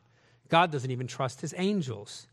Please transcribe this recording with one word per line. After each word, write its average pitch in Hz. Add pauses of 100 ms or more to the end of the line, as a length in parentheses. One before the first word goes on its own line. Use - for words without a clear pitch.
(500)
God 170
doesn't 131
even 127
trust -
his 156
angels. 165